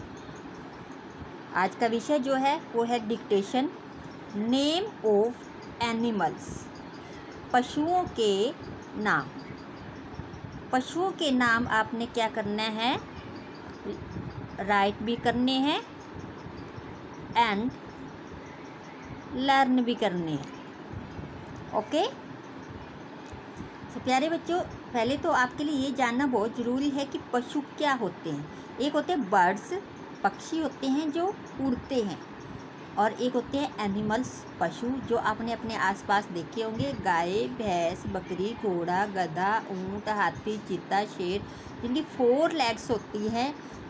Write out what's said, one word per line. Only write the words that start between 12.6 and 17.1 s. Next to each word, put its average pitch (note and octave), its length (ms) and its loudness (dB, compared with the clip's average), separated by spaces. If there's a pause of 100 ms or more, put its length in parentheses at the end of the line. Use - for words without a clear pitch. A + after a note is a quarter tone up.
है, A3+ 360 2 (1600)
Write G3+ 440 4
भी A3+ 120 2
करने B3 360 2
हैं C#4+ 280 4 (1600)